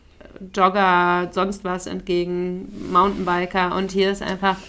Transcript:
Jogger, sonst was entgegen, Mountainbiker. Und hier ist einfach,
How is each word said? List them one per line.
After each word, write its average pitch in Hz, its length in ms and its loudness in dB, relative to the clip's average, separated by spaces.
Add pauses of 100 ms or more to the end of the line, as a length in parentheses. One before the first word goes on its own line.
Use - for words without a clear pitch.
(540)
Jogger, 180 800 4
sonst 196 320 -2
was 180 240 -4
entgegen, 180 1040 -4
Mountainbiker. 180 840 2
Und 185 160 -2
hier 190 200 2
ist 196 100 -4
einfach, 190 360 -2 (120)